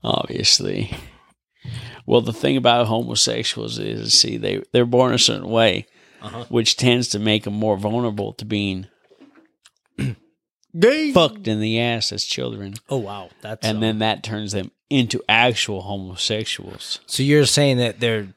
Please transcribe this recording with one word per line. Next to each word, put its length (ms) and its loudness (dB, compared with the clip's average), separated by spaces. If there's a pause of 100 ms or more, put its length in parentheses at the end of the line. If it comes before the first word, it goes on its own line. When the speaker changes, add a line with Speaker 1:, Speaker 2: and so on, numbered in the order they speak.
Speaker 1:
Obviously. 880 -2 (1120)
Well, 140 6
the 140 -2
thing 240 0
about 300 4
homosexuals 920 -2
is, 400 -2
see, 160 2
they, 260 -2 (120)
they're 120 6
born 280 4
a 40 2
certain 320 0
way, 380 2 (340)
Speaker 2:
Uh-huh. 280 -12
Speaker 1:
which 260 2
tends 340 4
to 100 -2
make 280 2
'em 60 -4
more 240 0
vulnerable 560 -2
to 120 -12
being 420 -4 (1080)
Speaker 2:
<clears throat> 0 - (800)
Gay. 360 4
Speaker 1:
fucked 340 2
in 140 0
the 180 0
ass 320 -2
as 140 -6
children. 480 -6 (160)
Speaker 2:
Oh, 80 -2
wow. 320 -8 (120)
That's, 240 -10
Speaker 1:
And 120 -2
Speaker 2:
uh, 40 -2
Speaker 1:
then 180 0
that 240 -2
turns 280 -8
them 180 -4 (200)
into 400 0
actual 540 2
homosexuals. 1200 -6
Speaker 2:
So 180 -2
you're 220 6
saying 320 4
that 240 -2
their 360 0